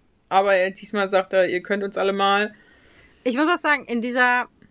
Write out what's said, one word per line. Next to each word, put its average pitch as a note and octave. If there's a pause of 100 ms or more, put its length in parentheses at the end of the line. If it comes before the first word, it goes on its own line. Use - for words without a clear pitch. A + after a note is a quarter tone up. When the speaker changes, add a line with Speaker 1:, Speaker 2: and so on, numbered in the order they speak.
(300)
Speaker 1:
Aber G3
er, F#3
diesmal G3
sagt F#3+
er, F#3
„Ihr F3+
könnt G3+
uns G3
alle F#3+
mal.“ G3 (720)
Speaker 2:
Ich A#3+
muss D4+
auch F4
sagen, D4
in A#3
dieser B3 (240)